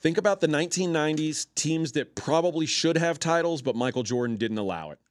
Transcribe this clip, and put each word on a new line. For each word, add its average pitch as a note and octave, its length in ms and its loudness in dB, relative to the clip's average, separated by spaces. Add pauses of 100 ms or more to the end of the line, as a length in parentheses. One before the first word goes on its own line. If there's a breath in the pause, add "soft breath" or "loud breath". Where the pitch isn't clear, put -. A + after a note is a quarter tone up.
Think E3 160 2
about G3 220 2
the - 80 4
nineteen E3+ 460 0
nineties D#3 640 0
teams D#3+ 380 0
that C#3+ 220 -4
probably D#3+ 500 2
should D#3+ 320 2
have E3 220 0
titles, E3 420 0
but B2+ 140 0
Michael B2 280 0
Jordan A#2+ 340 -2
didn't A2 200 -2
allow E2+ 340 -4
it. - 80 -18 (120)